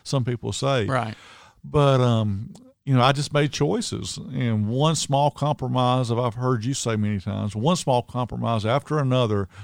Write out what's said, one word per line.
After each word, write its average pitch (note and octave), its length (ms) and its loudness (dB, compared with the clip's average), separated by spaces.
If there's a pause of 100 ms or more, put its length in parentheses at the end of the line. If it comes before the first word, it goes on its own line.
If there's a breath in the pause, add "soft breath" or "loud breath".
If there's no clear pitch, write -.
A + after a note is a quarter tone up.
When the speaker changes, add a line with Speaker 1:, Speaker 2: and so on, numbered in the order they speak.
Speaker 1:
some C3 200 -2
people A2+ 280 -4
say. C3+ 340 0
Speaker 2:
Right. A#2 300 -4 (480 loud breath)
Speaker 1:
But, C#3 360 4
um, A2+ 540 2 (300)
you C#3 100 2
know, B2 80 6
I C3 80 8
just C#3+ 220 -2
made C#3+ 180 2
choices, - 680 -4
and A2+ 520 -2
one C#3+ 260 2
small C#3+ 380 0
compromise, B2+ 800 0
if A2+ 60 0
I've A#2+ 160 -2
heard B2 300 0
you C3+ 100 -2
say A2+ 200 -2
many G#2 240 0
times, G2+ 380 -4
one D3 200 2
small B2 260 0
compromise A#2 640 -4
after C#3 360 -2
another A#2+ 480 0 (160 loud breath)